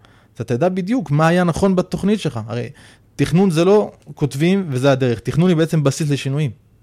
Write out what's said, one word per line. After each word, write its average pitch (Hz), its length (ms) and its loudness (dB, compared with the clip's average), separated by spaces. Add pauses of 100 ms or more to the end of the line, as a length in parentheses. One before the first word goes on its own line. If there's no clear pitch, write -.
(320)
אתה - 100 -12
תדע 123 260 0
בדיוק 185 420 -4
מה 156 160 2
היה 175 160 2
נכון 185 320 0
בתוכנית 190 440 -2
שלך. 120 280 -6
הרי 117 220 -8 (460)
תכנון 170 360 2
זה 165 140 2
לא 202 260 2 (240)
כותבים 170 540 0
וזה 135 220 2
הדרך, 127 280 0
תכנון 170 300 2
היא 175 80 2
בעצם 156 260 2
בסיס 139 260 -2
לשינויים. 139 420 -2 (320)